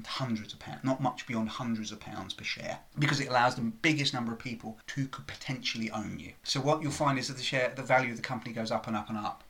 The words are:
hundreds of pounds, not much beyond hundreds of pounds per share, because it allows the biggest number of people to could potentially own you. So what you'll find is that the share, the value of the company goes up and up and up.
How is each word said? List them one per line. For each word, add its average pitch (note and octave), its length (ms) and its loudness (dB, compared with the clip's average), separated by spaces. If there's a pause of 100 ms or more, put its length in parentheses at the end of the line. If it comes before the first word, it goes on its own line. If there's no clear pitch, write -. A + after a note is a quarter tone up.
hundreds A2 460 -2
of - 60 -16
pounds, - 260 -8
not C3 160 2
much - 260 0
beyond A2 220 0
hundreds A2 440 -2
of G2+ 60 -10
pounds - 360 -10
per - 100 -10
share, - 360 -4 (180)
because C#3+ 220 4
it C#3 100 -2
allows B2 240 6
the A#2+ 80 -4
biggest C#3 500 4
number A#2 180 -2
of A2+ 80 -4
people A2+ 400 -8 (100)
to C#3 200 -2
could - 180 -12
potentially A#2 640 -4
own G2 280 -4
you. - 240 -12
So - 180 0
what D3+ 220 4
you'll C#3+ 100 0
find C#3 260 4
is B2+ 100 0
that B2+ 100 -6
the B2 40 -8
share, B2 320 2
the C3 80 -6
value B2+ 280 6
of A2+ 80 -4
the G#2+ 40 -10
company A#2 300 -4
goes A2+ 180 -2
up A2+ 160 0
and A2+ 80 0
up G#2 140 -2
and A2+ 80 -4
up. G2+ 340 -4